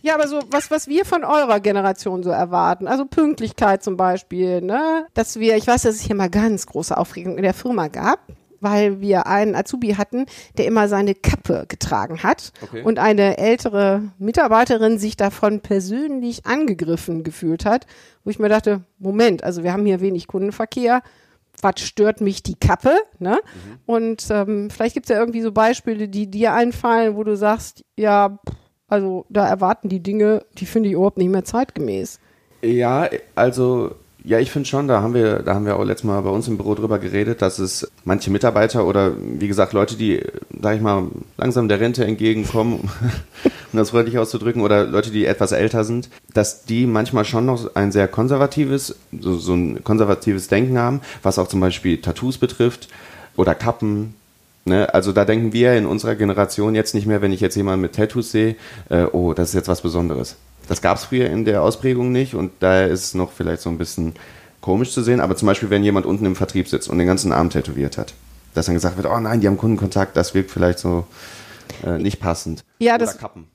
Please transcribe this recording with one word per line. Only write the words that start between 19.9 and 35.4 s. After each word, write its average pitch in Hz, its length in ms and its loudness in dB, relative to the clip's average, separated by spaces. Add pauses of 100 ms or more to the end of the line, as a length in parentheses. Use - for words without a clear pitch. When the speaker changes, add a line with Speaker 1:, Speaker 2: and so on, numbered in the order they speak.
Speaker 1:
wenig 185 260 -2
Kundenverkehr, 233 760 -2 (580)
was 196 200 0
stört 214 400 0
mich 196 220 -2
die - 140 -8
Kappe, - 340 2 (300)
ne? 190 240 0
Speaker 2:
Mhm. 101 420 -20
Speaker 1:
Und, 226 440 -2
ähm, 208 380 -2
vielleicht 226 260 -4
gibt's - 160 -6
ja 214 100 4
irgendwie 233 220 -2
so 220 100 -2
Beispiele, 220 560 0
die 202 200 -6
dir 214 260 0
einfallen, 233 600 2
wo 214 80 -4
du 208 140 0
sagst, 208 480 -2 (120)
ja, 202 340 4
pff, - 260 -10 (320)
also 190 420 0
da 202 180 2
erwarten 196 400 0
die 185 140 -2
Dinge, 214 420 2 (140)
die 185 80 -8
finde 220 240 0
ich 180 60 0
überhaupt 190 200 2
nicht 185 140 2
mehr 185 160 0
zeitgemäß. 139 760 -4 (400)
Speaker 2:
Ja, 123 480 2 (260)
also, 123 580 0 (300)
ja, 110 160 2
ich 135 120 0
find 139 180 -4
schon, 139 180 -2
da 117 140 2
haben 113 140 0
wir, 110 240 2
da 95 160 -2